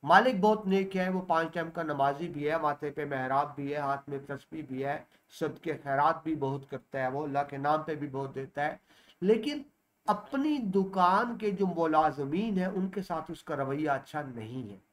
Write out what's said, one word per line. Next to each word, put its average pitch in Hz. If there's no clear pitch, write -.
मालिक 196
बहुत 208
नेक 190
है, 185
वो 185
पाँच 160
टाइम 165
का 165
नमाजी 143
भी 143
है, 156
माथे 147
पे 147
मेहराब 139
भी 139
है, 147
हाथ 139
में 139
तस्बीह 151
भी 131
है, 143
सदके 151
खैरात 139
भी 160
बहुत 135
करता 135
है, 127
वो 139
अल्लाह 143
के 139
नाम 151
पे 156
भी 143
बहुत 135
देता 135
है, 151
लेकिन 226
अपनी 277
दुकान 190
के 208
जो 190
मुलाजमीन 156
हैं 185
उनके 190
साथ 165
उसका 160
रवैया 143
अच्छा 147
नहीं 120
है। 98